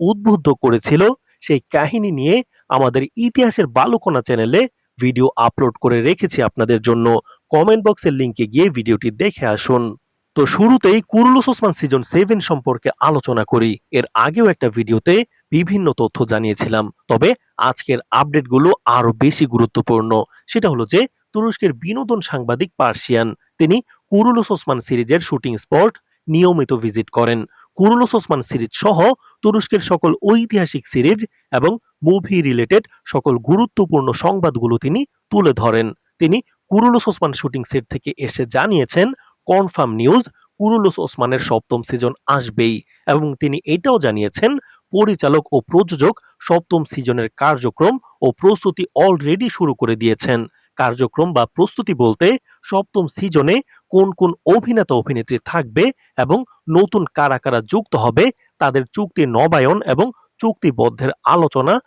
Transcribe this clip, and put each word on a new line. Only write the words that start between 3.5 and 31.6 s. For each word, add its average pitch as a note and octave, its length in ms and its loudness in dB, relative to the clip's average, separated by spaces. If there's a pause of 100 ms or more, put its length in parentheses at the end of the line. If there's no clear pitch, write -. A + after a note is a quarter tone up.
বালুকণা A3 520 2
চ্যানেলে A#2+ 340 2 (380)
ভিডিও B2 280 2 (200)
আপলোড A#2+ 360 0
করে A#2+ 180 2
রেখেছি E3 400 -2
আপনাদের A2+ 400 0
জন্য। A#2 240 0 (460)
কমেন্ট G3+ 320 4
বক্সের F#3+ 360 0
লিংকে A#2+ 340 -4
গিয়ে E3 140 4 (100)
ভিডিওটি A2+ 320 -2 (120)
দেখে F#3+ 240 -4 (100)
আসুন। B2 280 0 (520)
তো D3 100 2
শুরুতেই G#3+ 540 2 (100)
কুরুলুস B3 400 4
ওসমান A3 240 -2
সিজন C3 280 -2 (120)
সেভেন G3+ 280 2
সম্পর্কে C3+ 480 -4 (180)
আলোচনা C3 440 0
করি। A2+ 200 2 (200)
এর B2 140 0 (200)
আগেও F3+ 280 2
একটা - 160 -4
ভিডিওতে A2+ 440 0 (380)
বিভিন্ন F3+ 360 0 (140)
তথ্য A2+ 160 -2 (140)
জানিয়েছিলাম, A2 540 -2 (220)
তবে B2+ 220 2 (400)
আজকের B2+ 300 -4 (120)
আপডেটগুলো C#3 580 0 (260)
আরো A#2 160 2 (120)
বেশি D3 300 0
গুরুত্বপূর্ণ। A2+ 580 0 (400)
সেটা A3 180 0
হলো A#2+ 160 -2
যে F3 160 0 (300)
তুরস্কের G#3+ 420 -2
বিনোদন G#3+ 460 -6 (100)
সাংবাদিক B2+ 480 -4
পার্সিয়ান, A2+ 500 0 (300)
তিনি E3+ 200 2 (340)
কুরুলুস A3+ 400 2
ওসমান C#3+ 360 -2
সিরিজের B2 340 0
শুটিং C3 360 -6
স্পট F3+ 340 2 (360)
নিয়মিত E3 440 2 (120)
ভিজিট A2 240 -4 (100)
করেন। A#2 220 2 (380)
কুরুলুস A3+ 380 2
ওসমান E3 340 -2
সিরিজ A#2 220 -6 (100)
সহ - 160 2 (460)
তুরস্কের G#3+ 460 0
সকল E3+ 220 2 (180)
ঐতিহাসিক G#3+ 580 0
সিরিজ D#3 320 0 (380)
এবং D3 140 2 (320)